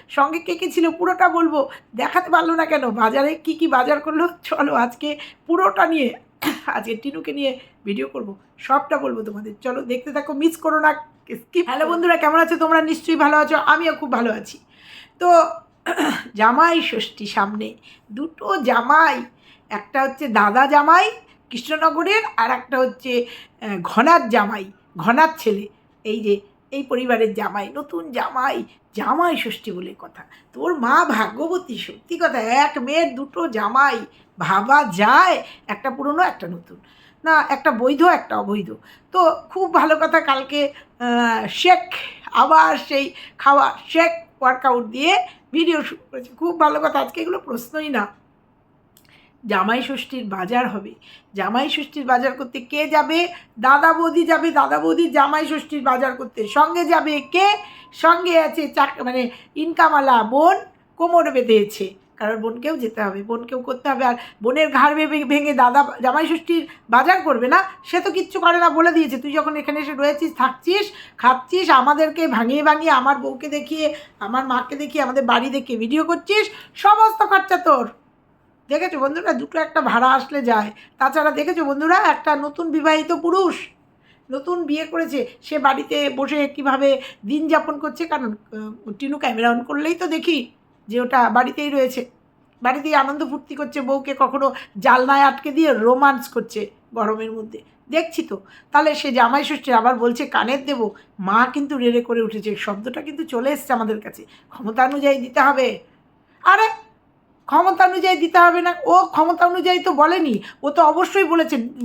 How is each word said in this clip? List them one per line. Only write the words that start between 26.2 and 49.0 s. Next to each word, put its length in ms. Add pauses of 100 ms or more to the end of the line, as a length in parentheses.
যে 200 (300)
এই 120
পরিবারের 520
জামাই, 400
নতুন 380
জামাই, 520 (300)
জামাই 420
ষষ্ঠী 360
বলে 260
কথা। 260 (280)
তোর 260
মা 260
ভাগ্যবতী, 720
সত্যি 420
কথা, 200
এক 400
মেয়ের 360
দুটো 340
জামাই, 500 (400)
ভাবা 460
যায়? 580 (240)
একটা 240
পুরনো, 320
একটা 260
নতুন, 280 (480)
না 240
একটা 220
বৈধ, 320
একটা 360
অবৈধ। 360 (380)
তো 240 (140)
খুব 240
ভালো 220
কথা, 240
কালকে, 520 (260)
আহ, 480
শেখ 340 (520)
আবার 440
সেই 360 (260)
খাওয়া, 400 (100)
শেখ 220 (300)
ওয়ার্কআউট 460
দিয়ে 320 (340)
ভিডিও 300
শুরু 280
করেছে, 260
খুব 240
ভালো 200
কথা। 200
আজকে 200
এগুলো 180
প্রশ্নই 500
না। 180 (1400)